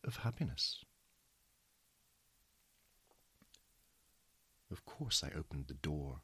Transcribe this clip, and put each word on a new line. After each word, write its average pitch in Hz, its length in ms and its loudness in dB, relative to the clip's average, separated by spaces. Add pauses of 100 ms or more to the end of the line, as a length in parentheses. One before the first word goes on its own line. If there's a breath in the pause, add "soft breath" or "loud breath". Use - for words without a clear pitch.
of 123 140 0
happiness. - 640 2 (3750)
Of - 140 -10
course - 400 2
I - 120 -4
opened 76 300 -2
the 67 80 -6
door. 69 500 0